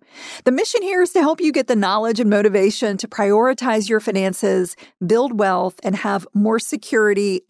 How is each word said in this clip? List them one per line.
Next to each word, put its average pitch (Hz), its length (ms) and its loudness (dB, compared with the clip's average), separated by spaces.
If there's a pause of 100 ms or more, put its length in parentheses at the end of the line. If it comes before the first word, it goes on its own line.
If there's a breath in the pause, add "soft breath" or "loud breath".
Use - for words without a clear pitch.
(460 loud breath)
The 247 60 4
mission 392 300 0
here 359 220 0
is 349 80 0
to 359 100 2
help 311 180 0
you 311 120 0
get 262 160 0
the 247 80 0
knowledge 214 440 0
and 220 100 2
motivation 208 680 2
to 226 100 -10
prioritize 220 800 0
your 220 120 0
finances, 190 760 -2 (300 loud breath)
build 233 320 2
wealth, 185 460 0
and 196 140 -2
have 202 360 -4
more 220 260 2
security 202 920 0